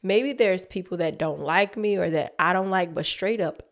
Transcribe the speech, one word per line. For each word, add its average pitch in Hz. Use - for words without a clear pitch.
maybe 214
there's 185
people 185
that 160
don't 156
like 180
me 208
or 175
that 160
I 170
don't 190
like, 180
but 156
straight 214
up 165